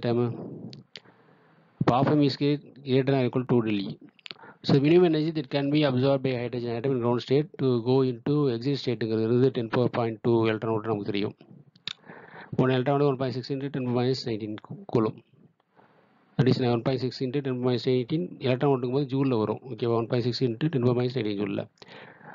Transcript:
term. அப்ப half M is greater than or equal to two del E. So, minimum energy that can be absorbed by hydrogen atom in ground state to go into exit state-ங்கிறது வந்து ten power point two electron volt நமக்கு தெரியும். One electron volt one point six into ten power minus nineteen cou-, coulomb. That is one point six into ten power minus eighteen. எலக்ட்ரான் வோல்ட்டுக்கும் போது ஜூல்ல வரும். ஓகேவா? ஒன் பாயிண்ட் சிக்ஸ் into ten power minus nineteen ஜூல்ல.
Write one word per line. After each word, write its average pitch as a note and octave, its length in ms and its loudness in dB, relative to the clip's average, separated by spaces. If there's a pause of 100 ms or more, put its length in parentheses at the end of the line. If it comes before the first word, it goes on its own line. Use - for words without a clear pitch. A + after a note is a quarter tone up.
term. A#2 120 0 (1600)
அப்ப - 160 2
half C3+ 180 4
M D3 140 4
is C3+ 100 0
greater C#3+ 720 0
than C#3 100 2
or B2 80 2
equal B2+ 160 -2
to - 80 -4
two B2 140 6
del G#2+ 160 0
E. G2 100 -8 (720)
So, - 60 2 (120)
minimum F3 240 6
energy D#3 280 0
that C#3+ 180 -6
can C#3 200 0
be D3+ 140 4
absorbed C3+ 360 2
by C3+ 160 0
hydrogen A#2+ 340 -6
atom A#2 200 -2
in B2 100 -2
ground A#2+ 200 0
state C#3+ 240 2 (120)
to C3+ 80 2 (200)
go C3 80 4 (140)
into A#2+ 240 -2 (200)
exit B2+ 280 -2
state-ங்கிறது A2+ 540 0
வந்து C3 200 4
ten A#2 180 -4
power A#2+ 240 2
point A2+ 280 -2
two A#2 160 4
electron A2 320 0
volt G#2+ 160 -4
நமக்கு G#2 200 -2
தெரியும். G2+ 240 -2 (1300)
One C3 100 4
electron C3 300 2
volt D3 100 4
one C3 80 0
point C3 160 -4
six B2 180 -8
into C#3 220 -6
ten C3 120 -4
power B2 100 0
minus B2+ 300 0
nineteen G#2+ 280 -6 (100)
cou-, G3+ 280 -16
coulomb. A2 220 2 (1200)
That B2 120 4
is B2 100 2
one A#2+ 260 2
point C3 180 0
six B2 220 -6
into B2+ 200 -4
ten C3 80 -2
power B2 140 -4
minus B2 240 0
eighteen. C#3+ 320 -2 (220)
எலக்ட்ரான் B2+ 240 2
வோல்ட்டுக்கும் B2+ 260 0
போது C#3+ 160 -2
ஜூல்ல C3+ 300 0
வரும். G#2 180 -2 (100)
ஓகேவா? A#2 300 -2
ஒன் A#2 100 -4
பாயிண்ட் B2 160 0
சிக்ஸ் A#2+ 220 -4
into A2+ 260 -2
ten B2 120 0
power B2 120 4
minus B2 180 -2
nineteen G#2+ 240 -4
ஜூல்ல. G#2 220 -4 (720)